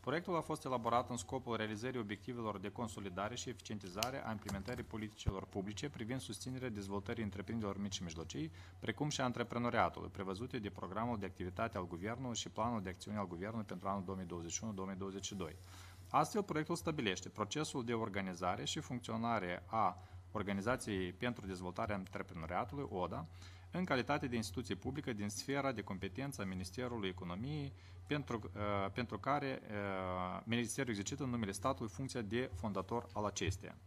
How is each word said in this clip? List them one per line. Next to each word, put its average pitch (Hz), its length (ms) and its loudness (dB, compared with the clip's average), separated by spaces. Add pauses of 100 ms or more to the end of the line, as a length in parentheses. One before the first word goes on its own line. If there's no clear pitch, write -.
Proiectul 170 300 0
a 160 60 4
fost - 240 -2
elaborat 120 440 4
în 123 80 -2
scopul 123 380 -2
realizării 110 440 0
obiectivelor 107 600 -2
de 98 100 -2
consolidare 104 640 -2
și 123 140 -4
eficientizare 107 760 -2
a 113 60 -2
implementării 101 520 -4
politicilor 104 640 -2
publice 104 440 -4
privind 120 300 -4
susținerea 127 500 -4
dezvoltării 101 540 0
întreprinderilor 101 580 0
mici 101 120 0
și - 100 -2
mijlocii, 85 480 -2 (280)
precum 143 300 0
și 143 120 0
a - 20 6
antreprenoriatului, 117 840 4
prevăzute 98 500 -2
de 101 100 -2
programul 101 500 0
de 98 60 0
activitate 92 520 0
al 90 100 0
Guvernului 113 480 -2
și 107 140 -2
planul 113 320 2
de 92 80 -2
acțiune 104 280 -4
al 101 100 2
Guvernului 101 380 -2
pentru 95 220 -4
anul 98 160 2
două 95 140 -2
mii 92 100 -4
douăzeci 85 240 -4
și - 120 -2
unu, 110 100 -2
două 95 140 -2
mii 95 100 -4
douăzeci 95 280 -4
și 104 100 -4
doi. 85 200 -4 (540)
Astfel, 156 340 6
proiectul 156 320 2
stabilește - 540 2
procesul 135 560 0
de 120 80 2
organizare 95 720 2
și - 140 0
funcționare 113 840 0
a 104 320 4 (340)
Organizației 101 840 2
pentru 110 320 -2
Dezvoltarea 95 500 0
Antreprenoriatului, 95 960 -2
oda, 98 380 0 (440)
în 180 140 2
calitate 143 420 4
de 120 80 2
instituție 113 400 0
publică 131 380 -2
din 101 160 0
sfera 135 420 2
de 107 100 -2
competență 104 600 -4
a 98 40 0
Ministerului 95 640 0
Economiei, 92 640 -2 (340)
pentru, 120 480 0
uh, 101 380 4
pentru 110 260 0
care, 135 420 2
uh, 92 840 0
Ministerul 120 460 2
exercită 110 340 0
în 131 60 0
numele 113 220 2
statului 131 400 0
funcția 131 300 -2
de 117 320 2
fondator 104 600 0
al 107 120 2
acesteia. 90 500 2 (120)